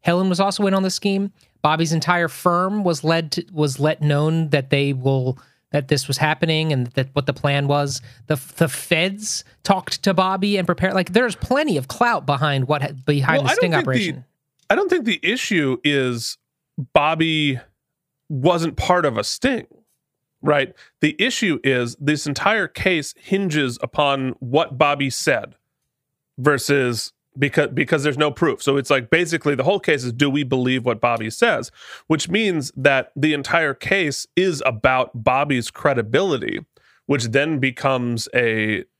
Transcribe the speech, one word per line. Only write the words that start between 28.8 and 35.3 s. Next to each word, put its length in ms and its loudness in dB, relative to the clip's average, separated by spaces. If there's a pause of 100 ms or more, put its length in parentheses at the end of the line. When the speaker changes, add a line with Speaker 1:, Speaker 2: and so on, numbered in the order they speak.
Speaker 2:
like, 200 2
basically 460 0
the 80 -2
whole 160 2
case 240 0
is, 80 -4
do 180 2
we 140 0
believe 400 0
what 160 -2
Bobby 300 -2
says? 400 0 (360)
Which 220 -2
means 480 0
that 400 2
the 160 0
entire 420 0
case 520 -2 (100)
is 280 0
about 460 0 (140)
Bobby's 460 0